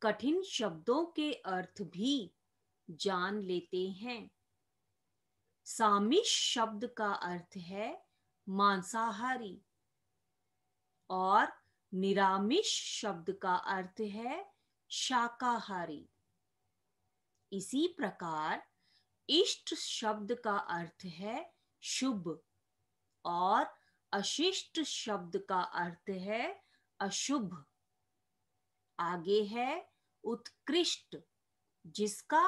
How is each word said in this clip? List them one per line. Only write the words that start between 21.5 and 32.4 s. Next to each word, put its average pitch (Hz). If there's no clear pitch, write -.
शुभ 190
और 185
अशिष्ट 311
शब्द 196
का 185
अर्थ 175
है 202
अशुभ। 196
आगे 180
है 247
उत्कृष्ट, -
जिसका 208